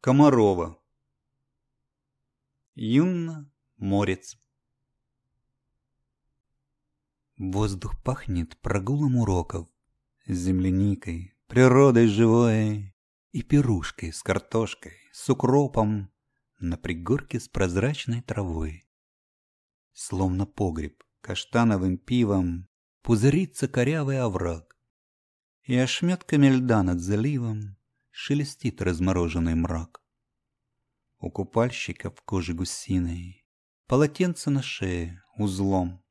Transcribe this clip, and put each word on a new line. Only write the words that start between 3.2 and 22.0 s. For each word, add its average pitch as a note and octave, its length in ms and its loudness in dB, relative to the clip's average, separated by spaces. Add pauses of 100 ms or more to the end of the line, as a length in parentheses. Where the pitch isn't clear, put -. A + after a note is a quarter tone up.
Морец. G2 640 -2 (3000)
Воздух G2 640 -4
пахнет F#2 600 -4
прогулом B2+ 540 -2
уроков, F2+ 520 -2 (580)
земляникой, F#2 1080 -2 (120)
природой B2+ 600 8
живой A2 880 2 (360)
и C#3 100 -4
пирушкой A2 720 0
с - 80 -14
картошкой, - 720 -4 (160)
с - 160 -12
укропом A#2+ 840 0 (480)
на E2+ 200 -4
пригорке F2+ 600 -6
с - 80 -10
прозрачной A2+ 760 -2
травой. E2 680 -6 (1040)
Словно F#2+ 540 -2
погреб D#2+ 580 -6 (160)
каштановым F#2+ 800 0
пивом F#2+ 680 -2 (360)